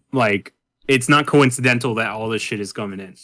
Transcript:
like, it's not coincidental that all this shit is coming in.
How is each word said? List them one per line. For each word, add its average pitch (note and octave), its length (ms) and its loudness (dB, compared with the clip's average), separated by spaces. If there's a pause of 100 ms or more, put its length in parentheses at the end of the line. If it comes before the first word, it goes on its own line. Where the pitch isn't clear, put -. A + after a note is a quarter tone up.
(120)
like, G#2+ 420 0 (340)
it's C3 220 2
not D3 160 4
coincidental B2+ 680 2
that A2 140 -2
all A2 200 -6
this A2 120 -4
shit A2 180 -6
is G2 140 -8
coming G2 260 -10
in. F#2+ 240 -16